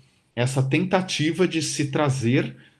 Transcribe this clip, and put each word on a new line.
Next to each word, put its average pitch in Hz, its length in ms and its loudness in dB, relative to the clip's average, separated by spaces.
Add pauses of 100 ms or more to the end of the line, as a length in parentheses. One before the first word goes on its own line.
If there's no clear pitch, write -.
(360)
essa 131 280 0
tentativa 170 840 0
de 165 140 -2
se 139 300 -4
trazer, 131 640 0 (240)